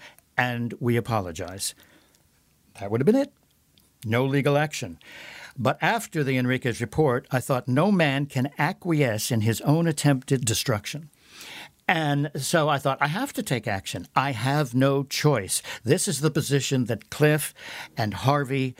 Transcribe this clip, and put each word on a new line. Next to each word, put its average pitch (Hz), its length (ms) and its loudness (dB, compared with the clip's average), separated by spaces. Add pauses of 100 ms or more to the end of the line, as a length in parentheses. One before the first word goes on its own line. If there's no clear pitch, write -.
(380)
and 120 400 -2
we 120 180 2
apologize," 95 800 -4 (1040)
that 101 100 -10
would 113 120 0
have 139 60 2
been 220 100 4
it. 277 160 -2 (720)
No 117 200 2
legal 143 320 2
action. 139 420 -4 (600)
But 139 240 0
after 175 420 0
the 131 120 0
Enriquez 123 440 0
report, 123 500 0
I 127 100 2
thought, 131 280 -2
"No 156 240 4
man 147 340 2
can 139 300 -2
acquiesce 147 760 0
in 113 120 2
his 113 200 2
own 165 240 4
attempted 139 580 2
destruction." 117 640 -4 (760)
And 147 500 2
so 151 320 0
I 143 100 2
thought, 135 220 0
"I 143 80 2
have 233 260 -4
to - 80 -6
take 117 240 -2
action. 98 480 -4
I 139 160 2
have 135 440 0
no 139 280 4
choice." 131 580 0 (220)
This 156 240 2
is 139 140 -4
the 151 100 2
position 135 540 0
that - 260 -6
Cliff 151 420 2 (440)
and 107 180 -2
Harvey 131 640 2